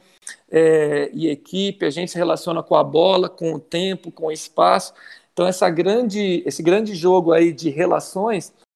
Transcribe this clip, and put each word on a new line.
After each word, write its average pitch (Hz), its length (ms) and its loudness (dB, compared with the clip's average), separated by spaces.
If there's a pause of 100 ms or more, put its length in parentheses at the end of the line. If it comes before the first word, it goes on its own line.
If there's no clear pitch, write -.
(500)
é, 156 640 2
e 156 160 -2
equipe, 190 560 -6
a 156 40 0
gente 165 220 -8
se - 60 -8
relaciona 165 440 -2
com 160 140 0
a 151 80 4
bola, 175 460 2
com 165 240 -6
o 147 60 -8
tempo, 175 520 -6
com 165 160 -8
o 156 40 -4
espaço. 180 640 0 (380)
Então, 180 160 -2
essa 185 220 0
grande, 196 760 0
esse 143 160 -6
grande 202 320 2
jogo 175 380 2
aí 170 200 4
de 156 180 -4
relações, 170 840 -2 (220)